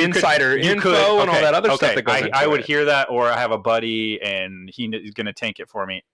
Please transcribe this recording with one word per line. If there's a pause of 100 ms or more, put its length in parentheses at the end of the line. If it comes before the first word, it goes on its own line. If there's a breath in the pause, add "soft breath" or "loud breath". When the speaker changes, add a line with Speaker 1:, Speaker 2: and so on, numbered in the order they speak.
Speaker 1:
could,
Speaker 2:
insider
Speaker 1:
you
Speaker 2:
info
Speaker 1:
could,
Speaker 2:
and
all
Speaker 1:
okay,
Speaker 2:
that
other
Speaker 1:
okay, (100)
Speaker 2:
stuff
that
goes
Speaker 1:
I,
Speaker 2:
into
Speaker 1:
I
would
Speaker 2:
it.
Speaker 1:
hear
that,
or
I
have
a
buddy
and
he
n-,
is
gonna
tank
it
for
me.